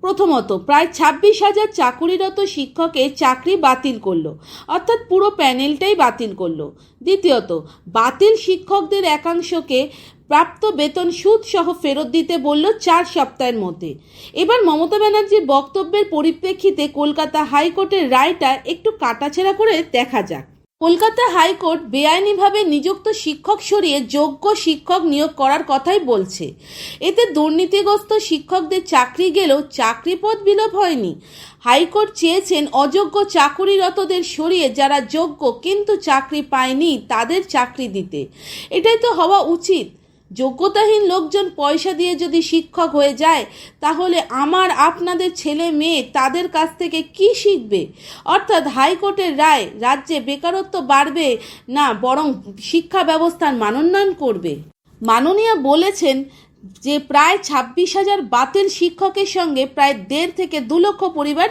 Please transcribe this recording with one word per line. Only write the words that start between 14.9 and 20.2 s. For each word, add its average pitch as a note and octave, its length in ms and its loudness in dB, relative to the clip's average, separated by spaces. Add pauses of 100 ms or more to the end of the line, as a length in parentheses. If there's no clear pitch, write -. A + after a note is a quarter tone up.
ব্যানার্জির G#4 480 2
বক্তব্যের E4 640 0
পরিপ্রেক্ষিতে E4 760 -2
কলকাতা D4+ 560 -2
হাইকোর্টের F4 680 0
রায়টা C#4 400 2 (160)
একটু E4+ 240 -2 (100)
কাটাছেঁড়া D4 520 -2
করে G#4+ 220 2 (180)
দেখা B3 300 0